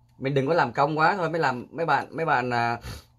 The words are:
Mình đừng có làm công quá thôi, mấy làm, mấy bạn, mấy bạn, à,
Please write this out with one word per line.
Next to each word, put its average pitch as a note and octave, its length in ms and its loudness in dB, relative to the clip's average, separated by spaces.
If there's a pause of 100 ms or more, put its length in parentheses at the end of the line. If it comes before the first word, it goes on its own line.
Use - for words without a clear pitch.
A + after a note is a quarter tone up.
(180)
Mình C3+ 160 -2
đừng C3+ 140 2
có D#3+ 60 2
làm C3+ 200 2
công D3 240 0
quá E3 200 4
thôi, E3 120 -2
mấy E3 120 -2
làm, B2 300 -2
mấy D#3+ 140 -4
bạn, C#3 260 0
mấy D#3+ 140 -6
bạn, B2+ 280 0
à, A#2 260 0 (400)